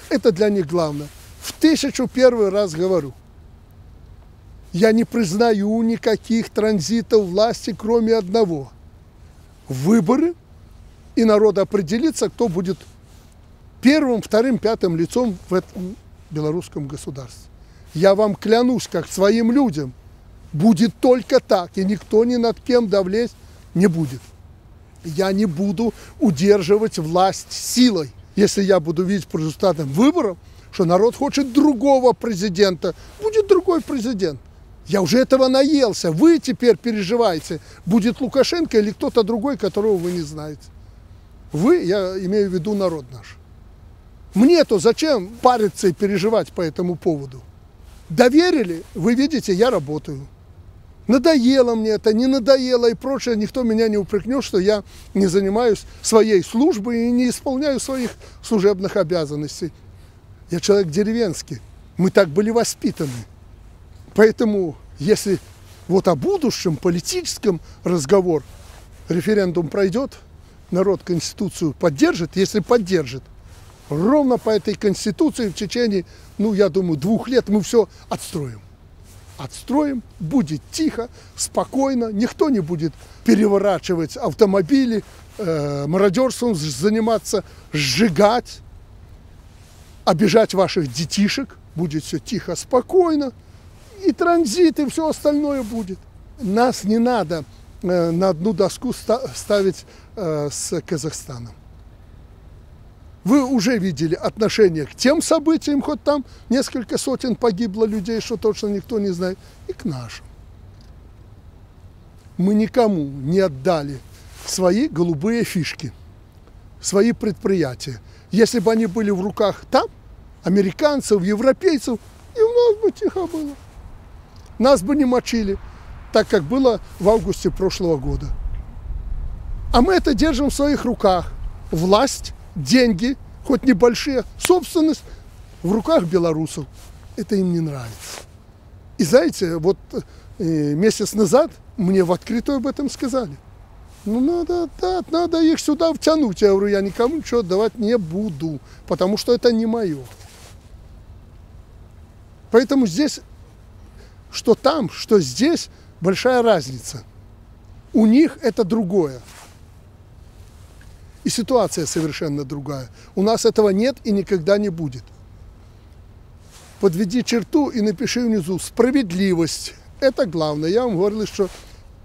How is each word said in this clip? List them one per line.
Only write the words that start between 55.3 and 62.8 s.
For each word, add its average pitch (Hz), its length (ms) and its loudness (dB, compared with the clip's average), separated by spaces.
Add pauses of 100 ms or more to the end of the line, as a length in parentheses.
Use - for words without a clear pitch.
своей 214 420 4
службой 240 640 0
и - 20 0
не 247 200 0
исполняю 269 500 -2
своих 262 300 -6 (320)
служебных 196 540 0
обязанностей. 151 760 -4 (800)
Я 170 100 -4
человек 202 300 2
деревенский, 202 680 -2 (360)
мы 185 140 2
так 196 180 6
были 208 220 0
воспитаны. 170 720 -2 (920)